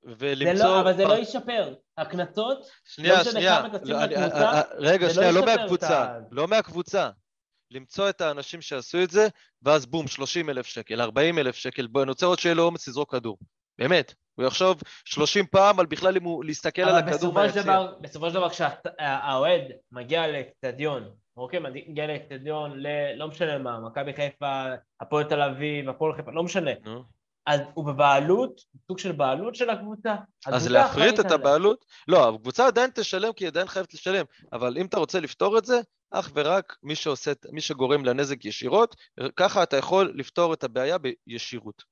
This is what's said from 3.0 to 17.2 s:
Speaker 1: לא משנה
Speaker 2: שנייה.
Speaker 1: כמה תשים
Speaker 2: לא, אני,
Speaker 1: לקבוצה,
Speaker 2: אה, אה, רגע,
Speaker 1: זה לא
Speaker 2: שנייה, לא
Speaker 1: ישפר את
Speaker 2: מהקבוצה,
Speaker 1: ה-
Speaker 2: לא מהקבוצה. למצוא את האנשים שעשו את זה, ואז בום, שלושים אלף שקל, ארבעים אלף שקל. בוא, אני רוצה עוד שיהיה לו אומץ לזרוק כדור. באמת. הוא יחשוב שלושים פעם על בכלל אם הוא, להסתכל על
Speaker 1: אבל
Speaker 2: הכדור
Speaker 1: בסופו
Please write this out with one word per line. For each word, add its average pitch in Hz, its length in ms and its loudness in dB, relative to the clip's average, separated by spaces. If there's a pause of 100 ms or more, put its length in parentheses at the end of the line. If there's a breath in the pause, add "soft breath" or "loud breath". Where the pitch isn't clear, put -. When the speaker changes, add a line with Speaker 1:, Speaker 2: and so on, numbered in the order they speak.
Speaker 1:
לא 180 60 8
משנה 226 120 0
Speaker 2:
שנייה. 180 300 4
Speaker 1:
כמה 202 160 -8
תשים 139 160 -6
Speaker 2:
לא, 147 100 0
אני, 147 100 -2
Speaker 1:
לקבוצה, 147 300 0
Speaker 2:
אה, 151 140 4
אה, 147 40 4 (160)
רגע, 170 300 4
Speaker 1:
זה 170 120 2
לא 185 80 6
Speaker 2:
שנייה, 170 40 6
לא 175 80 6
Speaker 1:
ישפר 226 140 4
את 220 40 2
Speaker 2:
מהקבוצה, 175 440 0
Speaker 1:
ה- 120 160 -4 (120)
Speaker 2:
לא 143 180 -2
מהקבוצה. 175 640 0 (600)
למצוא 139 380 -4
את 190 120 -4
האנשים 151 400 -6
שעשו 151 420 -4
את 180 80 0
זה, 214 180 4 (340 soft breath)
ואז 139 240 4
בום, 143 220 -4
שלושים 151 420 -6
אלף 123 160 -6
שקל, 110 340 -8
ארבעים 143 380 0
אלף 127 160 -2
שקל. 127 320 -8
בוא, 131 160 0
אני 135 80 -2
רוצה 180 160 -2
עוד 180 120 2
שיהיה 170 160 2
לו 165 80 2
אומץ 170 260 0
לזרוק 143 240 -6
כדור. 117 260 -6 (400)
באמת. 151 360 0 (200)
הוא 123 120 -2
יחשוב 185 360 0 (220 loud breath)
שלושים 160 420 0
פעם 190 340 6
על 170 60 4
בכלל 180 300 0
אם 175 80 -2
הוא, 165 200 -4
להסתכל 156 380 -4
על 185 60 4
Speaker 1:
אבל 170 100 6
Speaker 2:
הכדור 156 180 0
Speaker 1:
בסופו 160 180 -2